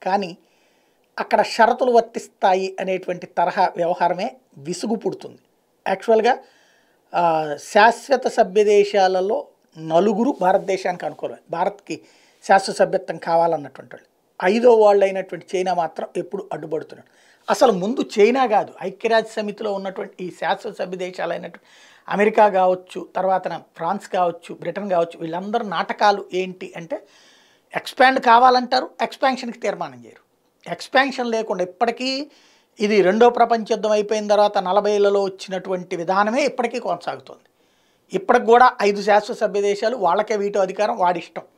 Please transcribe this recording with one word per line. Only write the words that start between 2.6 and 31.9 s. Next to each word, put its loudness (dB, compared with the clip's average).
అనేటువంటి -6
తరహా 0
వ్యవహారమే -2
విసుగు -6
పుడుతుంది. -8
యాక్చువల్‌గా, 2
ఆ, 0
శాశ్వత 2
సభ్య 2
దేశాలలో 2
నలుగురు 0
భారతదేశానికి 0
అనుకూలమే, -10
భారత్కి -6
శాశ్వత 4
సభ్యత్వం 0
కావాలన్నటువంటి -2
వాళ్ళు. -20
ఐదో 6
వాళ్ళు 6
అయినటువంటి -4
చైనా -2
మాత్రం -4
ఎప్పుడు -8
అడ్డుపడుతున్నాడు. -10
అసలు 4
ముందు -4
చైనా 4
కాదు, 0
ఐక్యరాజ్య -2
సమితిలో -8
ఉన్నటువంటి -10
ఈ -10
శాశ్వత -6
సభ్య -8
దేశాలైనటువంటి -10
అమెరికా 4
కావచ్చు, 0
తర్వాతన -2
ఫ్రాన్స్ -6
కావచ్చు, -4
బ్రిటన్ -10
కావచ్చు, -2
వీళ్ళందరూ -6
నాటకాలు 0
ఏంటి -8
అంటే -12
ఎక్స్పాండ్ 2
కావాలంటారు, 4
ఎక్స్పాన్షన్‌కి -4
తీర్మానం -8
చేయరు. -20
ఎక్స్పాన్షన్ 0
లేకుండా -2
ఇప్పటికీ -4